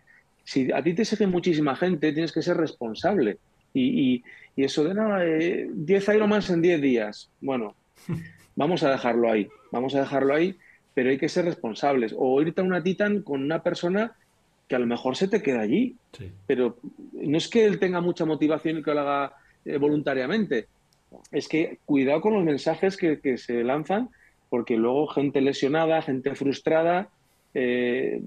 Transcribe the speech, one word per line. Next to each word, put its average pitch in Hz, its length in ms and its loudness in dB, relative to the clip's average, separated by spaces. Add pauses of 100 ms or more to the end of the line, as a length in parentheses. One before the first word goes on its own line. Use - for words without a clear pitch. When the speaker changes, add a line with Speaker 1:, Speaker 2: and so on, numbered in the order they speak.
(460)
Speaker 1:
Si 135 260 -2
a 139 100 0
ti 170 120 0
te 220 100 0
sigue 208 240 0
muchísima 160 480 0
gente, 156 380 0
tienes 156 180 -2
que 160 100 -4
ser 175 140 0
responsable. 127 840 -2 (360)
Y, 127 400 2
y, 123 100 -4 (320)
y 135 80 0
eso 147 220 0
de, 185 80 -2
"No, 208 280 0
eh, 165 520 0
diez 190 340 0
Ironmans 208 440 4
en 170 100 2
diez 165 200 4
días". 113 480 0 (120)
Bueno, 123 340 -4 (320)
Speaker 2:
<laughs> - 480 -10
Speaker 1:
vamos 156 280 0
a 139 80 4
dejarlo 120 380 2
ahí, 107 200 0 (240)
vamos 127 200 -2
a 139 60 2
dejarlo 135 340 2
ahí, 175 220 0 (380)
pero 127 160 2
hay 135 80 2
que 151 100 -2
ser 175 160 0
responsables. 127 720 -2
O 131 240 2
irte 165 200 0
a - 20 2
una 180 180 0
Titan 202 420 0
con 139 200 -4
una 160 180 -2
persona 190 540 -2 (540)
que 131 60 -2
a 123 40 2
lo 123 80 0
mejor 123 300 -2
se 190 100 0
te 202 140 0
queda 127 180 0
allí. 170 380 0 (200)
Speaker 2:
Sí. 95 140 -14 (160)
Speaker 1:
Pero 123 300 0 (340)
no 147 260 -2
es 160 120 -4
que 220 160 4
él 190 120 2
tenga 180 220 0
mucha 175 240 0
motivación 156 540 0
y 151 60 -8
que 151 100 0
lo 147 80 0
haga, 143 320 -2 (320)
eh, 151 120 -2
voluntariamente. 143 920 0 (640)
Es 139 160 -4
que - 380 -2
cuidado 143 360 2
con 214 120 2
los 196 100 2
mensajes 160 540 0
que, 156 220 0
que 127 180 0
se 120 260 -4
lanzan, 160 460 -2 (400)
porque 117 280 0
luego 127 280 2
gente 143 360 0
lesionada, 156 600 0
gente 135 320 -4
frustrada, 165 760 0 (460)
eh, 123 720 0